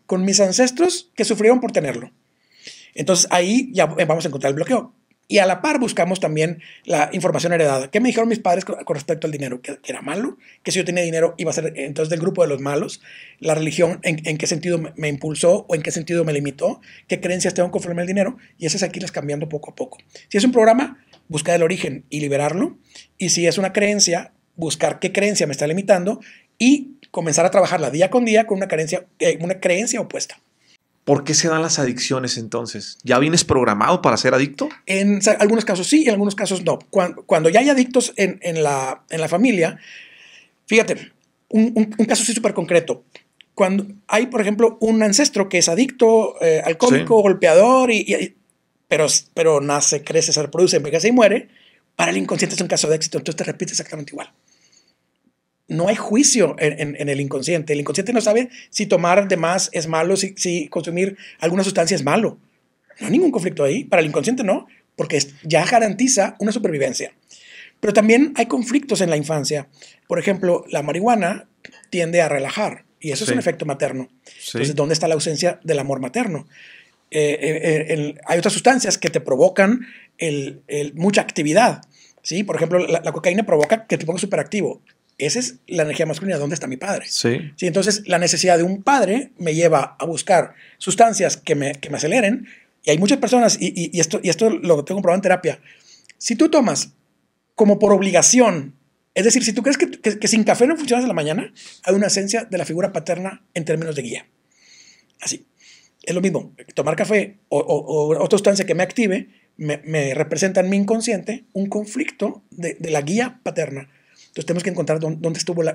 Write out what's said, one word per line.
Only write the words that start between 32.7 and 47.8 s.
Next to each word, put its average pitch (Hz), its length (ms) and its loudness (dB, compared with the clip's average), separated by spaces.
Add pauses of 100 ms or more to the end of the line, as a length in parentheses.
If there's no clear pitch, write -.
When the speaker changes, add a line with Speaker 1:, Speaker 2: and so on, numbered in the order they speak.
Speaker 2:
¿Ya 123 160 4
vienes 160 240 2
programado 127 600 2
para 117 140 4
ser 131 180 2
adicto? 143 340 0 (180)
Speaker 1:
En 196 340 0
sa-, 208 120 4
algunos 214 320 2
casos 180 240 -2
sí, 311 160 4
en 247 60 2
algunos 202 260 0
casos 190 260 -4
no. 156 160 -2 (120)
Cuan-, 180 260 -2 (100)
cuando 160 220 4
ya 190 100 6
hay 269 120 4
adictos 254 440 2
en, 190 260 -2
en 165 220 -4
la, 139 480 -2
en 160 100 -4
la 160 60 -2
familia, 180 540 2 (840)
fíjate, 180 440 0 (380)
un, 220 260 2
un, 214 240 0
un 226 80 4
caso 226 180 0
sí 233 80 -2
súper 214 220 -2
concreto. 165 500 -2 (480)
Cuando 196 360 0 (180)
hay, 226 220 2
por 226 120 -2
ejemplo, 214 400 2
un 220 220 2
ancestro 202 460 2
que 185 100 0
es 165 100 2
adicto, 226 720 2
eh, 160 240 2
alcohólico, 240 520 4
Speaker 2:
Sí. 208 60 6
Speaker 1:
golpeador, 202 680 6